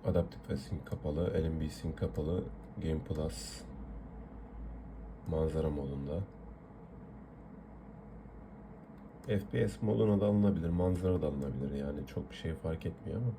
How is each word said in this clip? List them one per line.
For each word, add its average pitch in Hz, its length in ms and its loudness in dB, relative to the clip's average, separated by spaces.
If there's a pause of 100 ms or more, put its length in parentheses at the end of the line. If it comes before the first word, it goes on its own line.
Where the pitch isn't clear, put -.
Adaptive 85 520 2
Sync - 280 -4
kapalı, 78 500 0
L 80 140 4
M 80 120 0
B 80 80 0
Sync 80 280 -4
kapalı, 82 480 0 (320)
Game 80 280 0
Plus - 580 -4 (1700)
manzara 78 420 4
modunda. 71 520 -2 (3000)
F 101 260 2
P 110 160 4
S - 180 -4
moduna 101 340 6
da 104 60 6
alınabilir, 98 420 6
manzara 90 540 6
da 76 40 4
alınabilir, 69 480 0
yani 71 320 -2
çok - 240 -4
bir - 60 -12
şey 80 180 -2
fark 80 320 -2
etmiyor 87 360 -2
ama. 120 160 4